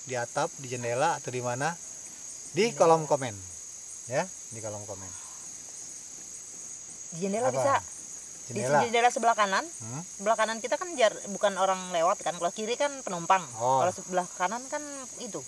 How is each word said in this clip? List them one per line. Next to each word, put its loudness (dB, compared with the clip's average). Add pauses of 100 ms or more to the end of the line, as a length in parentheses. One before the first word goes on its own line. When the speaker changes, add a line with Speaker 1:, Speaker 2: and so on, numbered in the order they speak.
Speaker 1:
di -8
atap, 0
di -10
jendela 2
atau -6
di -2
mana? 0 (800)
Di 4
Speaker 2:
Jendela. -2
Speaker 1:
kolom 10
komen. 2 (760)
Ya, 0 (240)
di -10
kolom -8
komen. -10 (2000)
Speaker 2:
Di -8
jendela 0
Speaker 1:
Apa? 0
Speaker 2:
bisa. 4 (720)
Speaker 1:
Jendela. 2
Speaker 2:
Di 4
jendela 6
sebelah 4
kanan. 4
Speaker 1:
Hmm? -8 (100)
Speaker 2:
Sebelah 2
kanan 2
kita 0
kan -4
jar-, 4 (140)
bukan 2
orang 4 (120)
lewat 4
kan. -2
Kalau 0
kiri -2
kan 2
penumpang. 2 (100)
Speaker 1:
Oh. 4
Speaker 2:
Kalau 4
sebelah 0 (100)
kanan -2
kan -4 (360)
itu. -6